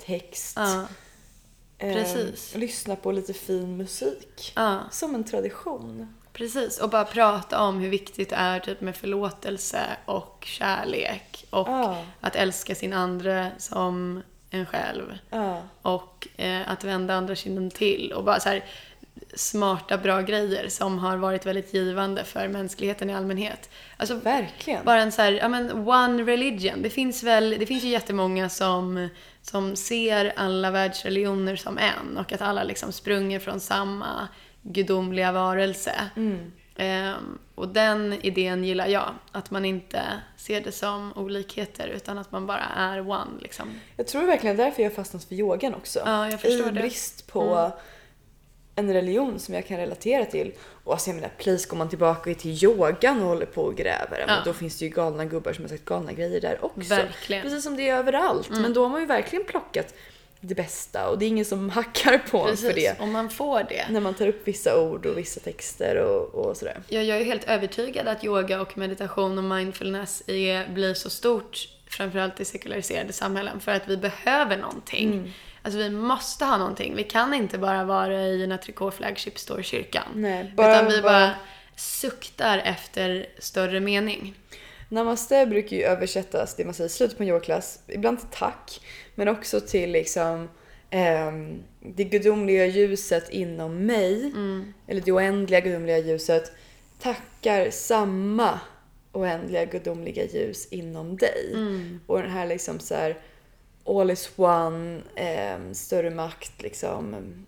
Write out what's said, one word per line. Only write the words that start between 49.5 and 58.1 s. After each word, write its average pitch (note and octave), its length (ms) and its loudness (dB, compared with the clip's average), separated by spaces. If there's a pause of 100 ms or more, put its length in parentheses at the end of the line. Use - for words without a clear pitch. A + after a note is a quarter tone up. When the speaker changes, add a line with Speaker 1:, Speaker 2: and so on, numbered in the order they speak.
Speaker 1:
jag F#3 120 -4
kan F#3+ 100 -6
relatera G#3+ 480 0
till. D3+ 260 -2 (320)
Och - 100 -2
alltså, E3+ 160 -2
jag F3 60 -4
menar, D#3+ 220 -8
please, - 320 0
går - 80 -6
man E3 120 -2
tillbaka E3 440 2
till D#3+ 300 0
yogan G#3 580 6
och F#3 60 2
håller E3+ 180 2
på - 160 -4
och - 140 0
gräver, - 520 -2
men G#3 80 4
Speaker 2:
Ja. - 100 2
Speaker 1:
då - 80 0
finns E3 260 -8
det D#3+ 60 -2
ju D#3 60 -4
galna D#3+ 340 0
gubbar D#3+ 280 -4
som D#3+ 100 -8
har D#3 60 -10
sagt D3+ 160 -12
galna F3 280 -4
grejer F3 280 -2
där E3+ 240 -2
också. F3+ 300 -8
Speaker 2:
Verkligen. F#3+ 480 -2
Speaker 1:
Precis C#4+ 200 -4
som D4 140 -4
det C4+ 120 2
är C4 80 4
överallt. C4+ 520 2